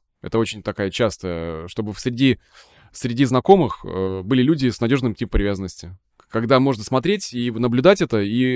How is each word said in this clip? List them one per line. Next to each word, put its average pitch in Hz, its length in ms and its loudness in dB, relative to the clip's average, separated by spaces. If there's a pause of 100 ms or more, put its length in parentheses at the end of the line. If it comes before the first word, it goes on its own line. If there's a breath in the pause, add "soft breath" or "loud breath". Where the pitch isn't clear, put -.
(220)
Это 104 160 -4
очень 110 240 -2
такая 98 300 -6
частая, 85 760 -4
чтобы 107 240 -8
в 95 80 -12
среди, 123 400 2 (540 soft breath)
среди 123 320 -2
знакомых, 131 580 4
э, 95 400 -6
были 127 180 2
люди 135 280 2
с 104 100 -4
надежным 120 360 0
типом 104 160 -8
привязанности. 95 680 -4 (320)
Когда 117 320 2
можно 127 240 0
смотреть 165 480 -2
и 120 180 -4
наблюдать 123 500 4
это, 117 200 0
и 110 200 -2 (140)